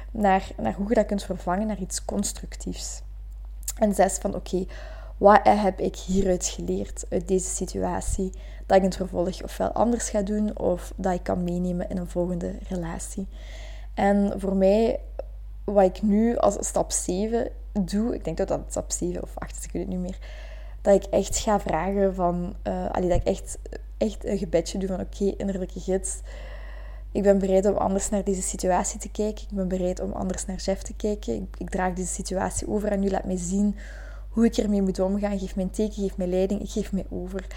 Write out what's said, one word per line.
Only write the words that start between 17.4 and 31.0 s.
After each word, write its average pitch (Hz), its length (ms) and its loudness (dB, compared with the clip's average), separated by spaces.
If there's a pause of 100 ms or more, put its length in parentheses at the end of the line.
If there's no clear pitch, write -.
doe, 208 440 0
ik - 80 -8
denk 165 140 -2
dat 190 100 2
dat 143 220 0
stap - 220 -4
zeven 175 320 -2
of - 120 -10
acht - 220 -10
is, - 80 -10
ik - 60 -12
weet 175 100 -4
het 190 100 -6
niet 185 100 -2
meer, 185 160 -6 (640)
dat 202 120 6
ik 190 100 6
echt - 340 0
ga 208 220 2
vragen 190 560 2
van, 175 460 0
eh, 185 300 -2
allee, 180 180 2
dat 175 100 6
ik - 80 0
echt, - 300 -2 (400)
echt 220 280 -2
een 202 120 0
gebedje 170 400 0
doe 190 100 -2
van, 185 120 -2
oké, 196 380 0
innerlijke 185 420 -4
gids, 190 400 -2 (920)
ik 208 120 0
ben 196 160 8
bereid 190 260 4
om 196 100 4
anders 196 340 0
naar 196 140 0
deze 190 180 0
situatie 185 580 0
te - 100 -10
kijken. 214 400 -4
Ik 202 60 -8
ben 190 120 0
bereid 180 320 0
om 190 120 -4
anders 190 340 -4
naar 185 120 -4
Jeff 196 240 -2
te - 120 -10
kijken. 214 420 -2